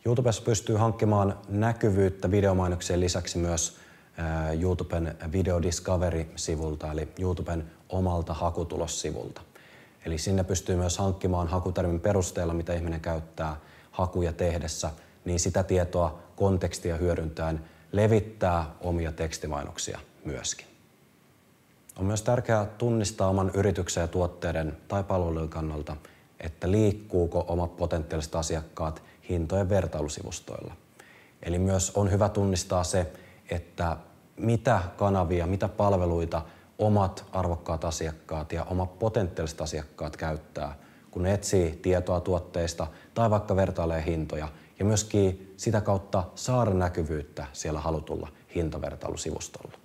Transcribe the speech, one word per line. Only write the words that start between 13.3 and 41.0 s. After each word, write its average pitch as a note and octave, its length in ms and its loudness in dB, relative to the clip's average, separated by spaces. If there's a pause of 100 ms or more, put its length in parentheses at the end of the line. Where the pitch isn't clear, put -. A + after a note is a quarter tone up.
hakuja F2 420 0
tehdessä, E2 580 -2 (340)
niin F2 140 0
sitä F#2 240 2
tietoa F2 560 2 (160)
kontekstia F2+ 640 0
hyödyntäen E2 640 -2 (300)
levittää G2 720 2 (160)
omia E2+ 300 0
tekstimainoksia D#2 880 -6 (260)
myöskin. - 420 -6 (1300)
On F#2+ 80 -2
myös G#2 160 0
tärkeää A2+ 440 2
tunnistaa G#2+ 640 0
oman F#2+ 240 4
yrityksen F#2+ 480 2
ja E2 60 0
tuotteiden D#2+ 720 -2 (100)
tai G2+ 160 0
palvelujen E2 460 0
kannalta, D#2 460 -6 (440)
että F2 320 -4
liikkuuko F#2+ 760 2
omat F2 300 0
potentiaaliset E2 580 -2
asiakkaat D#2+ 680 -4 (260)
hintojen F2+ 400 2
vertailusivustoilla. D#2+ 1040 -2 (720)
Eli F2 160 0
myös F#2+ 360 2
on G2+ 160 4
hyvä G2+ 180 4
tunnistaa F#2+ 540 2
se, F2 280 0 (380)
että E2+ 480 -4 (400)
mitä A#2 440 2 (160)
kanavia, F2+ 500 2
mitä F#2+ 200 0
palveluita E2+ 760 2 (380)
omat G#2 520 2
arvokkaat E2+ 540 -2
asiakkaat D#2+ 680 -4
ja E2 120 -4
omat F2+ 360 -2
potentiaaliset F2+ 600 0
asiakkaat D#2+ 560 -6
käyttää, D#2 580 -6 (360)